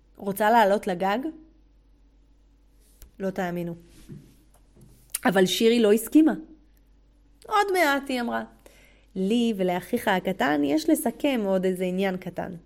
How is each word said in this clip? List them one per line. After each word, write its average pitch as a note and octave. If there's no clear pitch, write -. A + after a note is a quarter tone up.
רוצה G3+
לעלות G#3+
לגג?" F#3+
לא F#3+
תאמינו. F3
אבל F#3+
שירי A3+
לא G#3
הסכימה. D4
"עוד G#4
מעט", C#4+
היא B3+
אמרה. A3+
"לי A3+
ולאחיך F3+
הקטן G3
יש D#4
לסכם C4
עוד F#3+
איזה F#3
עניין F#3
קטן. F3+